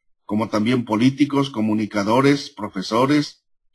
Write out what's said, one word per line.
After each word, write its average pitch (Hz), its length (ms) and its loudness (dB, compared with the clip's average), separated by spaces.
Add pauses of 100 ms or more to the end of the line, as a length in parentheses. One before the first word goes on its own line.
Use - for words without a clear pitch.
(240)
como 107 260 -4
también 113 360 0
políticos, 135 640 0
comunicadores, 107 1000 0
profesores, 120 920 -2 (320)